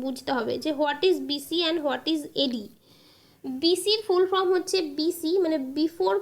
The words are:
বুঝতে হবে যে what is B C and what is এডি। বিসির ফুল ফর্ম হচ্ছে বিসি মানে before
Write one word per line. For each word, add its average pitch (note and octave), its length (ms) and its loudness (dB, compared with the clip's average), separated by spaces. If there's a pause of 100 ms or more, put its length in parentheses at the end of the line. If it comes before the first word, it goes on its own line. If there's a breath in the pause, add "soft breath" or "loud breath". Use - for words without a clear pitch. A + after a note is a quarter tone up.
বুঝতে B3 320 -6
হবে A#3 180 -2 (100)
যে D#4 60 0 (100)
what C#4+ 200 0 (100)
is E4 60 4 (120)
B - 20 -4 (180)
C - 0 - (200)
and E4 180 0
what B3+ 180 -2 (100)
is D4+ 60 0 (240)
এডি। A#3+ 200 -4 (1000 soft breath)
বিসির F#4 440 2
ফুল F#4 240 4
ফর্ম F#4+ 260 2
হচ্ছে F#4 220 0 (200)
বিসি D#4+ 320 -2 (140)
মানে D#4+ 120 2 (220)
before F#4 440 0